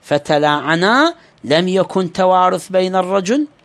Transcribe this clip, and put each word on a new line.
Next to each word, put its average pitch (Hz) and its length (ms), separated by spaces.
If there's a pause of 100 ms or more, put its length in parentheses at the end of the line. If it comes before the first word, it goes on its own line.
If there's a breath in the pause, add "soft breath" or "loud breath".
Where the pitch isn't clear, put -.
فتلاعنا 160 1120 (280 soft breath)
لم 160 240
يكن 185 460
توارث 185 560
بين 185 260
الرجل 190 520 (180)